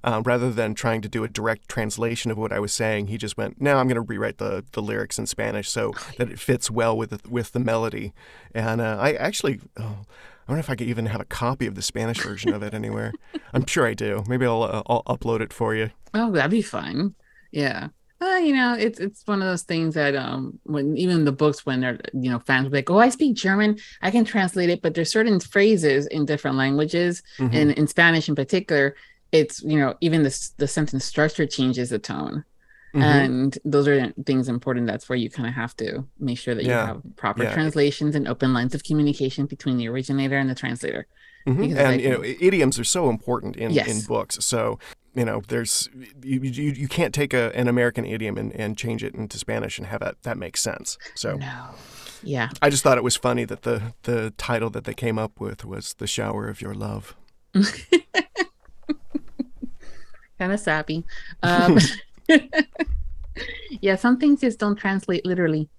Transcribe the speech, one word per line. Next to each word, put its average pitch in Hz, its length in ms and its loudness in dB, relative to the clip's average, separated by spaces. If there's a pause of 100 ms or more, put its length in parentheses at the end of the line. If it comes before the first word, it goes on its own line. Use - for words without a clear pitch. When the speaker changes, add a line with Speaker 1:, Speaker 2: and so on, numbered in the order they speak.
Speaker 1:
uh, 113 220 -2
rather 123 260 2
than 110 240 -2
trying 113 280 0
to 104 60 -8
do 110 160 -4
a 113 40 -4
direct 110 400 -4
translation 117 600 -4
of 107 80 -4
what 110 140 -4
I 104 60 -2
was 104 140 -2
saying, 107 360 -2
he 110 100 -6
just 104 180 -8
went, - 240 -6
"No, 143 160 4
I'm 131 100 4
gonna 117 140 2
rewrite 104 380 -4
the, 101 340 -4
the 110 80 -4
lyrics 107 380 -4
in 107 80 -6
Spanish 107 420 -4
so 107 240 -2 (240)
that 117 140 -2
it - 100 -14
fits - 300 0
well 113 260 2
with 113 140 -4
the, - 180 -12
with 120 240 -4
the 123 80 -2
melody." 113 540 -2 (400)
And, 113 260 0
uh, 110 180 -2
I 139 140 4
actually, 139 480 -2 (180)
oh, 107 200 -8 (500)
I - 40 -8
wonder 156 80 -2
if 139 100 -8
I 131 40 -2
could 120 140 -4
even 113 180 -2
have 107 140 -4
a - 60 -10
copy 123 400 -4
of 101 80 -6
the 95 80 -8
Spanish 113 400 -4
version 104 320 -2
of 104 80 -6
it 107 100 -8
anywhere. 110 400 -6 (200)
Speaker 2:
<laughs> - 200 -14
Speaker 1:
I'm 131 140 0
sure 135 200 2
I 113 60 2
do. 104 340 -2
Maybe 123 200 0
I'll, 117 160 2
uh, 104 240 -2
I'll 120 180 2
upload 117 380 -2
it 113 100 -6
for 110 220 -2
you. 110 160 -2 (240)
Speaker 2:
Oh, 220 180 0
that'd 151 180 2
be 214 120 2
fun. 107 520 -4 (360)
Yeah. 147 380 -2 (320)
Uh, 370 160 0
you 311 180 4
know, 247 240 2
it's, 220 220 -2
it's 202 260 -8
one 202 160 0
of 190 60 0
those 175 140 -2
things 165 320 -2
that, 143 200 2
um, 131 480 -6
when 147 340 -2
even 170 280 2
the 143 80 4
books, 147 340 2
when 127 140 0
they're, 127 180 -2 (140)
you 127 180 -2
know, 120 80 0
fans 131 240 2
will 135 80 -2
be 143 80 0
like, 131 100 -2
"Oh, 180 120 6
I 240 80 8
speak 262 260 2
German, 208 440 2 (220)
I 190 120 0
can 226 120 6
translate 180 460 2
it," 175 100 0
but 165 140 0
there's 170 160 0
certain 220 300 4
phrases 165 680 4
in 151 180 -2
different 139 320 0
languages, 151 640 2 (180)
Speaker 1:
Mm-hmm. 123 180 2
Speaker 2:
and 147 160 6
in 151 160 2
Spanish 165 400 4
in 147 80 0
particular, 139 580 2 (380)
it's, 156 320 4
you 156 120 2
know, 139 240 2
even 165 220 4
the 139 60 4
s-, - 280 -6
the 143 120 0
sentence 147 360 -2
structure 151 440 0
changes 127 420 0
the 113 80 -2
tone. - 460 -6 (500)
Speaker 1:
Mm-hmm. 139 80 4
Speaker 2:
And 135 600 4
those 143 240 4
are 135 240 2 (120)
things 131 240 2
important. 120 380 -2
That's 110 220 -4
where 127 80 -2
you 113 120 -2
kinda 120 220 -4
have 120 280 -6
to 123 280 -6 (140)
make 123 180 -4
sure 123 160 -4
that 107 100 -2
Speaker 1:
Yeah. 120 180 2
Speaker 2:
you 107 40 -2
have - 160 -8 (140)
proper 107 260 -2
Speaker 1:
Yeah. 117 120 0
Speaker 2:
translations 151 600 2
and 139 140 0
open 131 240 2
lines 123 200 0
of 143 120 -6
communication 147 600 0
between 135 320 -2
the 117 100 -2
originator 135 500 -2
and 135 100 2
the 127 60 -2
translator. - 540 -6 (400)
Speaker 1:
Mm-hmm. 131 140 4
Speaker 2:
Because 147 160 0
Speaker 1:
And, 135 200 6
Speaker 2:
they 123 60 -2
Speaker 1:
you 135 60 4
know, 123 100 0
Speaker 2:
can 107 100 -6
Speaker 1:
i-, 135 100 -6
idioms 160 380 4
are 120 60 -4
so 160 260 2
important 113 460 -4
in, 113 140 -4
in - 20 2
Speaker 2:
Yes. 107 340 0
Speaker 1:
books. 110 380 -2
So, 113 340 0 (360)
you 123 120 0
know, 107 220 -4
there's, 113 400 -2 (340)
you, 131 200 -2
you, 139 300 -2
you 135 160 -4
can't - 260 0
take 147 200 0
a, 117 200 2
an 123 140 0
American 120 380 2
idiom 107 320 -6
and, 110 160 -4
and 107 240 -6
change 113 240 -6
it 104 120 -8
into 107 240 -10
Spanish 110 400 -6
and - 80 -10
have 110 140 -8
that, 98 220 -8
that 113 160 -6
make 87 200 -10
sense. - 400 -6 (160)
So - 220 -6
Speaker 2:
No. 131 280 -10 (580)
Yeah. 127 280 -2 (100)
Speaker 1:
I 147 100 6
just 139 120 0
thought 131 160 6
it 120 60 -2
was 123 120 2
funny 120 300 0
that 107 160 -10
the, 117 320 -4 (100)
the 110 340 -2
title 113 320 -2
that 117 140 -8
they 110 100 -6
came 113 240 -2
up 110 220 -6
with 107 240 -10
was 98 300 -12
The 110 120 -8
Shower 107 420 -4
of 101 140 -12
Your 101 120 -10
Love. 104 400 -10 (400)
Speaker 2:
<laughs> - 0 - (2750)
Kinda 190 200 0
sappy. 156 460 -2 (380)
Um, 175 360 8 (500)
<laughs> - 1500 0
yeah, 190 160 4
some 247 220 4
things 285 220 6
just 226 180 2
don't 208 180 2
translate 190 480 0
literally. 160 440 2 (100)